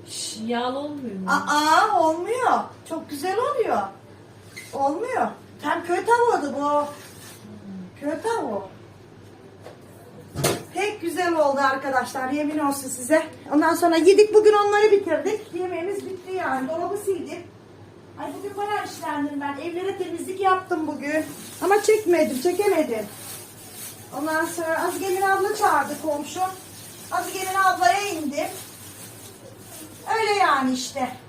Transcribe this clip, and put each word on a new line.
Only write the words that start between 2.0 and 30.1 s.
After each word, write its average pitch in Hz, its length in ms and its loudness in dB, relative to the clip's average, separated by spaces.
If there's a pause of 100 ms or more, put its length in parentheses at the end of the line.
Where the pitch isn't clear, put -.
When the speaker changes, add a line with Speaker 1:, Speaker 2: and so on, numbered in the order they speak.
Speaker 2:
olmuyor. 349 600 2 (280)
Çok 320 220 -10
güzel 320 280 -4
oluyor. 494 400 0 (920)
Olmuyor. 311 540 -2 (360)
Tam 330 220 -2
köy 359 220 -2
tavuğudu 453 540 4
bu. 294 240 2 (1160)
Köy 302 220 -4
tavuğu. 294 460 -2 (2000)
Pek 415 260 -2
güzel 339 340 -2
oldu 285 260 2
arkadaşlar, 269 680 0
yemin 294 280 -2
olsun 277 300 -2
size. 311 380 0 (260)
Ondan 320 220 4
sonra 339 220 4
yedik, 403 380 8
bugün 427 180 10
onları 415 400 6
bitirdik. 370 600 0
Yemeğimiz 359 520 -6
bitti 370 260 -10
yani. 277 360 -2
Dolabı 339 280 -4
sildim. 349 460 -4 (760)
Ay, 294 180 -8
bugün 392 180 -10
bayağı 415 300 -2
işlendim 285 540 -4
ben. 277 160 -6
Evlere 339 420 -6
temizlik 339 420 -6
yaptım 381 460 0
bugün. 294 380 -2 (380)
Ama 403 200 4
çekmedim, 330 580 4
çekemedim. 330 680 2 (1120)
Ondan 311 240 0
sonra 330 380 -2
Azige'nin 370 400 0
abla 392 340 2
çağırdı 294 460 2
komşu. 294 380 -4 (680)
Azige'nin 370 440 -4 (100)
ablaya 370 440 4
indim. 320 400 -4 (1700)